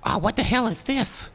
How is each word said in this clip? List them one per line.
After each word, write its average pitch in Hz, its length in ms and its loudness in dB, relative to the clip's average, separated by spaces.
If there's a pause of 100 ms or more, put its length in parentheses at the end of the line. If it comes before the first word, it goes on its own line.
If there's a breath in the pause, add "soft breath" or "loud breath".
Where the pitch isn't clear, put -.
Ah, - 160 0
what 202 180 0
the 269 60 0
hell 247 240 2
is 214 160 -2
this? - 520 -2